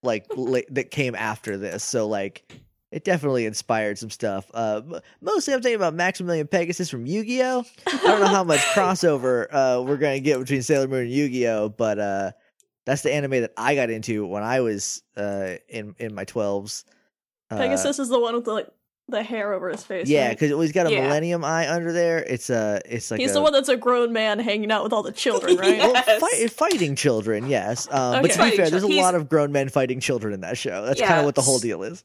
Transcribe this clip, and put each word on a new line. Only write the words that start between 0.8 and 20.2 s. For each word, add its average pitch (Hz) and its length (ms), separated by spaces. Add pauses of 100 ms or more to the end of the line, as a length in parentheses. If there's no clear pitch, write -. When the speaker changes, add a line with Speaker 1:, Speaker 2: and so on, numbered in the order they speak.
Speaker 1:
came 131 240
after 107 440
this. 98 260
So, 110 240
like, 98 440 (400)
it - 120
definitely 139 420
inspired 107 540
some 113 100
stuff. 98 420
Uh, 107 300 (100)
m-, - 80 (220)
mostly 320 320
I'm 254 80
thinking 233 140
about 180 180
Maximilian 175 540
Pegasus 170 420
from 120 160
Yu-Gi-Oh! 247 580 (220)
I 339 160
don't - 200
know 196 60
how 190 160
much 156 160
Speaker 2:
<laughs> - 140
Speaker 1:
crossover, 151 800
uh, 131 340
we're 139 120
gonna 135 220
get 135 200
between 131 240
Sailor 135 240
Moon 131 160
and 120 80
Yu-Gi-Oh!, 123 580
but, 107 300
uh, 98 320 (560)
that's 143 160
the 139 100
anime 135 280
that 117 140
I 123 200
got 123 160
into 110 340
when 98 160
I 123 200
was, 107 420 (120)
uh, 98 400 (140)
in, 104 300
in 110 160
my 101 100
twelves. 101 580 (680)
Uh, - 60
Speaker 3:
Pegasus 277 420
is 262 100
the 254 100
one 233 160
with 240 100
the, 226 80
like, 220 140 (400)
the 226 160
hair 208 300
over 185 160
his - 140
face, 180 240
Speaker 1:
Yeah, 139 220